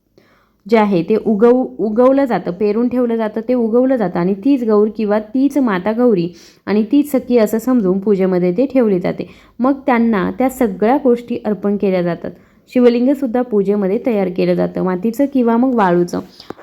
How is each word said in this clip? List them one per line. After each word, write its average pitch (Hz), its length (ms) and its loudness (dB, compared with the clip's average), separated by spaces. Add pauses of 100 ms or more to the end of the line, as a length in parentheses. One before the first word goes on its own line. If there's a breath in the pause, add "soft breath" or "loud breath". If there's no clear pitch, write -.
(720 soft breath)
जे 226 80 4
आहे 202 240 2
ते 214 140 0
उगव-, 240 500 2 (120)
उगवलं 247 460 2
जातं, 202 260 -2
पेरून 208 380 -2
ठेवलं 240 280 -2
जातं, 220 320 -4
ते 247 60 0
उगवलं 247 420 2
जातं 185 220 -2
आणि 180 160 0
तीच 247 300 0
गौर 214 320 2
किंवा 214 220 0
तीच 262 400 -2
माता 208 340 0
गौरी 226 360 2 (380 loud breath)
आणि 214 260 0
तीच 285 200 2
सखी 247 260 0
असं 214 200 2
समजून 220 400 0
पूजेमध्ये 185 580 0
ते 254 100 0
ठेवली 220 320 0
जाते. 180 320 -6 (280 loud breath)
मग 254 140 2 (140)
त्यांना 226 440 0
त्या 254 200 -2
सगळ्या 226 540 0
गोष्टी 240 420 0
अर्पण 202 300 -2
केल्या 190 260 0
जातात. 175 280 -6 (440 soft breath)
शिवलिंगसुद्धा 247 680 2
पूजेमध्ये 202 640 0
तयार 202 300 0
केलं 180 180 0
जातं, 175 280 -2
मातीचं 185 420 -2 (100)
किंवा 233 220 2
मग 254 180 2
वाळूचं. 180 460 0 (420 loud breath)